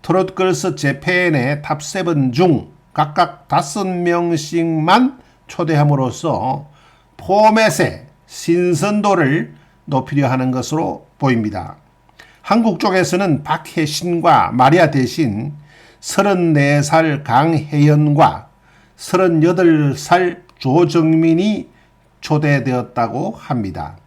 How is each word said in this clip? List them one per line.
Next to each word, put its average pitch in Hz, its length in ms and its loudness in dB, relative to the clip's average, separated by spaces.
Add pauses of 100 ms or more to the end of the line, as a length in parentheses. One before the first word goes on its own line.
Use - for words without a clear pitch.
트롯걸스 185 680 0
재팬의 147 840 -2
탑 147 200 -6
세븐 160 500 -2
중 143 380 0 (240)
각각 - 560 -4
다섯 165 360 -2
명씩만 170 1300 0 (280)
초대함으로써 143 1200 -2 (480)
포맷의 208 880 2 (200)
신선도를 180 1300 0 (300)
높이려 139 460 -2
하는 131 220 -2
것으로 127 560 -6 (100)
보입니다. 107 580 -2 (640)
한국 214 380 0
쪽에서는 185 640 0
박혜신과 160 1080 -2
마리아 143 380 4
대신 131 640 -2 (440)
서른네 160 840 2
살 156 420 0
강혜연과 151 1200 2 (480)
서른여덟 170 1040 2
살 175 460 0 (140)
조정민이 165 1120 2 (540)
초대되었다고 131 1160 -2
합니다. 95 680 -8